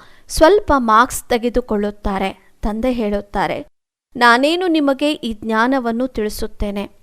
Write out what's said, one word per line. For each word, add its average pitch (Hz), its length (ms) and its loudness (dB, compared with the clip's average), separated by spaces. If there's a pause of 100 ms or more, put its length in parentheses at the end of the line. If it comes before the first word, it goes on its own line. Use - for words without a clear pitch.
(280)
ಸ್ವಲ್ಪ 381 480 4
ಮಾರ್ಕ್ಸ್ 233 480 2
ತೆಗೆದುಕೊಳ್ಳುತ್ತಾರೆ. 208 1400 -4
ತಂದೆ 220 300 -2
ಹೇಳುತ್ತಾರೆ, 208 720 -4 (500)
"ನಾನೇನು 269 500 2
ನಿಮಗೆ 294 460 0
ಈ 226 200 -6
ಜ್ಞಾನವನ್ನು 233 760 -2
ತಿಳಿಸುತ್ತೇನೆ 208 840 -6 (120)